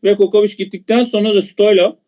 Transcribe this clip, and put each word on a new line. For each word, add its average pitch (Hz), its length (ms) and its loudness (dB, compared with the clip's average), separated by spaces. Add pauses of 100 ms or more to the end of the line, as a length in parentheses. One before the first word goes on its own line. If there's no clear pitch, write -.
Ve 202 100 2
Kokovic 208 440 0
gittikten 190 440 -4
sonra 214 320 -2
da 196 80 2
Stoylo 202 640 0